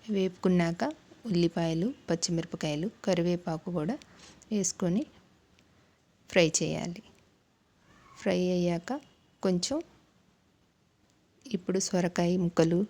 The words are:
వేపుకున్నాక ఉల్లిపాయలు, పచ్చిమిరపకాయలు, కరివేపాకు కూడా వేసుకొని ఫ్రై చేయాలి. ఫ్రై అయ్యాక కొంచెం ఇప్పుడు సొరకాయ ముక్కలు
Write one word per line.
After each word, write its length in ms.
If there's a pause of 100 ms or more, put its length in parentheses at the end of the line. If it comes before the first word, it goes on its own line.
(140)
వేపుకున్నాక 680 (460)
ఉల్లిపాయలు, 580 (200)
పచ్చిమిరపకాయలు, 800 (180)
కరివేపాకు 720
కూడా 200 (560)
వేసుకొని 520 (1300)
ఫ్రై 140 (140)
చేయాలి. 440 (1200)
ఫ్రై 180 (160)
అయ్యాక 420 (480)
కొంచెం 320 (1800)
ఇప్పుడు 320
సొరకాయ 420 (140)
ముక్కలు 340 (100)